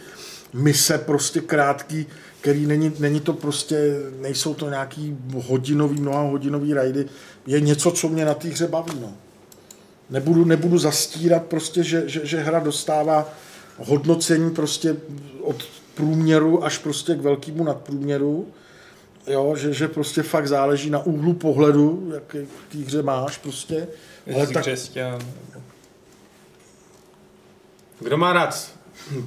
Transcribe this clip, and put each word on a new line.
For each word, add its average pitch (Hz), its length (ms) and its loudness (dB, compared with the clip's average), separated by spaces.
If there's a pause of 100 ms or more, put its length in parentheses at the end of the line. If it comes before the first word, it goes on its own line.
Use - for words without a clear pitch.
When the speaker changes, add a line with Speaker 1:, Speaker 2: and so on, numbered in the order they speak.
(540)
Speaker 1:
mise 147 440 4
prostě 151 440 0
krátký, 147 640 0 (360)
který 143 240 2
není, 151 340 2
není 147 200 2
to 151 140 0
prostě, 147 600 0 (260)
nejsou 139 320 -4
to 147 160 -6
nějaký 139 480 -6 (300)
hodinový, 143 540 0
mnoha 143 200 0
hodinový 143 520 -2
rajdy, 135 320 0 (420)
je 147 140 2
něco, 147 300 4
co 160 180 -2
mě 160 160 0
na 147 80 2
té 156 140 -6
hře 165 200 -2
baví, 165 240 -2 (100)
no. 104 120 -12 (960)
Nebudu, 165 360 4
nebudu 165 320 4
zastírat 160 640 2
prostě, 165 400 -2
že, 156 260 0
že, 151 160 -6
že 156 140 -2
hra 160 200 2
dostává 151 720 0 (480)
hodnocení 160 720 2
prostě 156 440 -2 (460)
od 151 220 -4 (320)
průměru 160 680 4
až 151 140 -2
prostě 156 380 -2
k 139 60 -6
velkému 143 420 0
nadprůměru. 143 840 -2 (800)
Jo, 139 280 2
že, 143 180 -2
že 147 140 -2
prostě 156 360 -2
fakt 156 240 0
záleží 143 420 2
na 147 160 -2
úhlu 160 280 2
pohledu, 151 800 4
jaký 147 240 -12
v - 340 -14
té 151 60 -10
hře 143 260 -4
máš 135 340 -2
prostě. - 380 -10 (500)
Speaker 2:
Jestli 131 100 -8
Speaker 1:
Ale 139 120 2
Speaker 2:
jsi 131 60 -6
Speaker 1:
tak 156 100 0
Speaker 2:
křesťan. 127 560 -6 (2750)
Speaker 3:
Kdo 156 180 -2
má 175 160 2
rád 156 340 0 (600)